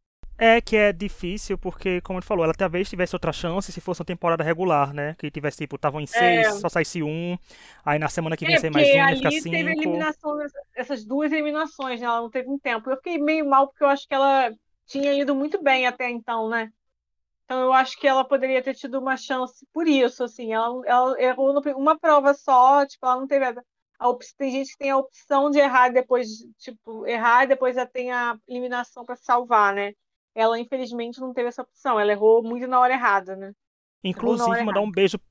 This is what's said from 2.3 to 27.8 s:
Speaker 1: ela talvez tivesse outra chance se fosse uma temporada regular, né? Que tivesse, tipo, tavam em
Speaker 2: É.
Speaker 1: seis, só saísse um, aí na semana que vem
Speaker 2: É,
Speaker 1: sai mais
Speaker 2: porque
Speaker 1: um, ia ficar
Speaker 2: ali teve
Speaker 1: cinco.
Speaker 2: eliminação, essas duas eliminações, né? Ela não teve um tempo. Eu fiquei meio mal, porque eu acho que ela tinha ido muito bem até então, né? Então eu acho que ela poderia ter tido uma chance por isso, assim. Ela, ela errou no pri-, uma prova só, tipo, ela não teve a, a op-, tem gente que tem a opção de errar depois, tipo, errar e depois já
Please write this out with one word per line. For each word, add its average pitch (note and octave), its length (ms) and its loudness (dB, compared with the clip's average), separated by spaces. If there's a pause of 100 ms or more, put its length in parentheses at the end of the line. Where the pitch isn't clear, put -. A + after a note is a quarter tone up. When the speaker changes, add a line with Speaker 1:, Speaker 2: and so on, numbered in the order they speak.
Speaker 1:
ela D#3+ 100 2
talvez F3+ 360 -2
tivesse F3+ 260 -4
outra E3 160 -4
chance F3+ 400 -6
se - 80 -12
fosse F3 220 -6
uma D#3+ 40 -8
temporada E3 380 -2
regular, D#3 500 0
né? D3 240 -6
Que D3+ 140 -10
tivesse, D3 280 -6
tipo, D3 180 -10
tavam D3+ 240 -4
em - 20 -6
Speaker 2:
É. C#3 40 -10
Speaker 1:
seis, A#3 520 2
só F#3+ 80 -4
saísse E3 340 -2
um, E3+ 360 -6 (480)
aí D3+ 120 0
na D3+ 120 0
semana D#3+ 260 -4
que - 100 -6
vem E4+ 100 2
Speaker 2:
É, - 20 4
Speaker 1:
sai D#3+ 120 0
mais D4 160 4
Speaker 2:
porque C#4 140 6
Speaker 1:
um, C4+ 100 4
ia C#4 60 0
ficar C4+ 140 -2
Speaker 2:
ali D#4 120 -2
teve D#4+ 300 -4
Speaker 1:
cinco. D#4 100 -2
Speaker 2:
eliminação, D#4 560 -4 (380)
essas A#3+ 300 -8
duas C#4 260 -2
eliminações, D4+ 720 -4
né? B3 40 -8
Ela A#3 140 -2
não A#3 100 -8
teve B3+ 200 -6
um C#4 100 -6
tempo. A#3+ 300 -6
Eu C4 80 -4
fiquei E4+ 200 -6
meio D4 320 0
mal, C#4 200 4
porque - 160 -4
eu - 20 6
acho C#4 180 0
que - 80 -8
ela C4+ 380 2 (340)
tinha C#4 280 -2
ido C#4 200 0
muito D4+ 300 -4
bem C4 240 2
até B3 220 -4
então, A3+ 400 -6
né? A3+ 200 -4 (760)
Então B3+ 160 -4
eu B3+ 100 2
acho C4 260 2
que - 100 -2
ela C4 180 4
poderia C4 360 0
ter C4 140 -6
tido C4 240 -6
uma C4 160 -4
chance B3+ 560 -8
por E4 160 -2
isso, C4 340 2
assim. A#3 300 -8
Ela, A#3 340 -2
ela B3+ 360 2
errou B3+ 320 2
no C#4+ 80 0
pri-, C#4+ 140 -4
uma D4+ 220 2
prova D4 360 4
só, C#4 520 4
tipo, - 200 -10
ela B3+ 160 2
não C4+ 60 -8
teve C4+ 180 0
a, A#3+ 100 -4 (440)
a B3 100 2
op-, B3 160 -4 (120)
tem C4+ 140 -4
gente C4+ 220 -6
que - 60 -20
tem C#4 100 -4
a C4+ 80 2
opção C#4 520 0
de C#4+ 100 2
errar B3+ 340 6
depois, B3+ 340 2 (300)
tipo, A3+ 500 -14
errar A#3+ 380 4
e - 20 -4
depois B3+ 280 2
já B3+ 100 -2